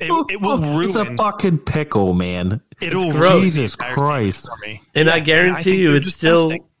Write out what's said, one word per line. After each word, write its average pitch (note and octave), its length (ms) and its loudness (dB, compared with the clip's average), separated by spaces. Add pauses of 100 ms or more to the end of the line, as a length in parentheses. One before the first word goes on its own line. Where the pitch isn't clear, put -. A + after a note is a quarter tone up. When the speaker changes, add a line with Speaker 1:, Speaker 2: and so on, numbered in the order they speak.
(280)
Speaker 1:
it, - 60 -6
it G#3 80 -8
will B3 140 0
Speaker 2:
<laughs> D3+ 260 -2
It's F#3+ 120 -2
a G#3+ 100 0
Speaker 1:
ruin. A#2+ 120 -10
Speaker 2:
fucking G3+ 420 0
pickle, A2 540 0
man. F2+ 480 -2 (200)
Speaker 1:
It'll E3+ 240 -2
Speaker 3:
It's D#3+ 120 -2
gross. E3+ 140 4
Speaker 1:
ruin F3+ 140 6
the - 60 4
Speaker 2:
Jesus C3+ 240 -2
Speaker 1:
entire B2 200 -8
Speaker 2:
Christ. C#3 480 -2
Speaker 1:
thing - 80 -14
for A2 160 -14
me. G#2+ 140 -14 (140)
Speaker 3:
And D#3 140 4
I E3 80 2
Speaker 1:
Yeah, - 0 -
and D#3+ 60 -2
I - 20 -6
Speaker 3:
guarantee E3 460 2
Speaker 1:
think F#3+ 80 4
Speaker 3:
you, F3+ 100 4
Speaker 1:
they're C#3+ 100 6
Speaker 3:
it's F3+ 140 -4
still, E3 360 4
Speaker 1:
disgusting. E3 160 -6 (160)